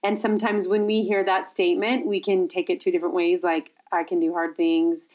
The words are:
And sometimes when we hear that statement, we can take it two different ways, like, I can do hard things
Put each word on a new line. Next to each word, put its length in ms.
And 160
sometimes 480
when 180
we 160
hear 220
that 260
statement, 580
we 120
can 280
take 220
it 100
two 120
different 240
ways, 280
like, 280
I 120
can 160
do 140
hard 220
things 600